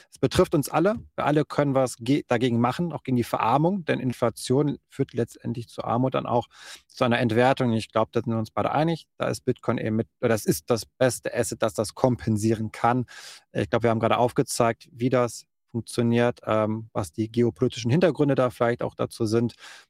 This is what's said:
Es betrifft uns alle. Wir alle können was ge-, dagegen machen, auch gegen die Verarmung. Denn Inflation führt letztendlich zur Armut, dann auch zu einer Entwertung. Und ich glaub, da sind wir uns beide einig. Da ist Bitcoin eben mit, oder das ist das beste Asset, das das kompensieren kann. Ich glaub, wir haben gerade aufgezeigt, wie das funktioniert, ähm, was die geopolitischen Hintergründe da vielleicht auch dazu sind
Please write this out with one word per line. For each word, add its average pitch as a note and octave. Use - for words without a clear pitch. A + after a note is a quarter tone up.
Es -
betrifft F3
uns C#3+
alle. F#3
Wir A#2+
alle D3
können C#3+
was C3
ge-, C3
dagegen A#2+
machen, C#3+
auch C#3
gegen B2+
die A#2
Verarmung. D3+
Denn C3
Inflation C3
führt -
letztendlich A#2+
zur -
Armut, B2
dann C3+
auch A#2+
zu -
einer A#2+
Entwertung. B2
Und A2+
ich -
glaub, A2
da A#2
sind A#2
wir A2+
uns A2
beide G#2
einig. D#3+
Da -
ist -
Bitcoin A#2+
eben A2
mit, A2+
oder B2
das A2
ist -
das A2+
beste -
Asset, A2+
das A2+
das -
kompensieren A2
kann. A#2+
Ich -
glaub, A#2
wir A#2+
haben A2+
gerade G#2+
aufgezeigt, A#2+
wie B2
das A#2+
funktioniert, A#2+
ähm, A2
was A2
die A2
geopolitischen A#2
Hintergründe D3+
da B2+
vielleicht A#2+
auch -
dazu A#2
sind A2+